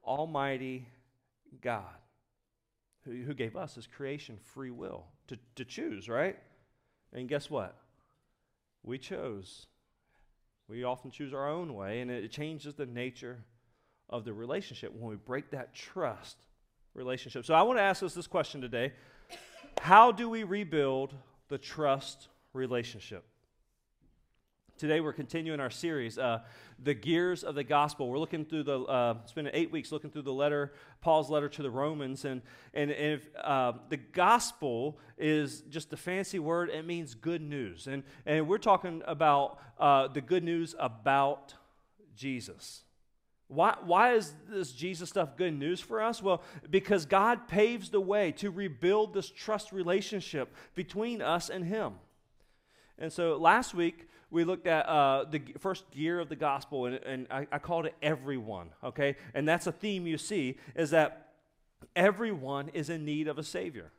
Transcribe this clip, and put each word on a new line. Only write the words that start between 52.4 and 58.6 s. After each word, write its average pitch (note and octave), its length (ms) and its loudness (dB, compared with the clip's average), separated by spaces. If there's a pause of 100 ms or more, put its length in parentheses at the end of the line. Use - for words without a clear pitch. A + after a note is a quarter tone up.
And D#3 160 -6
so E3 240 2
last F#3 380 6
week, E3+ 320 0 (220)
we E3 160 2
looked F3 200 -2
at, D#3+ 220 4
uh, C#3 420 4
the D#3 80 -4
g-, B2+ 220 -8
first - 320 -6
gear D#3+ 280 -2
of D#3+ 80 -4
the D#3+ 80 -8
gospel, C#3 520 -2
and, B2+ 80 -4
and C3 340 -8
I, C#3 220 -4
I D3 80 -2
called E3 260 -2
it D#3 160 -6
everyone, B2+ 680 -4 (140)